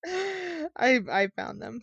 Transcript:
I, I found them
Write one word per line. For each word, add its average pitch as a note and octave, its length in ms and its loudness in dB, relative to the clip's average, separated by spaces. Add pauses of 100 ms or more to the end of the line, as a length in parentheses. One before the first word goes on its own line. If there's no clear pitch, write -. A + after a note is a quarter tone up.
I, F4 920 2 (100)
I G3 260 4
found - 260 -8
them A3+ 200 -10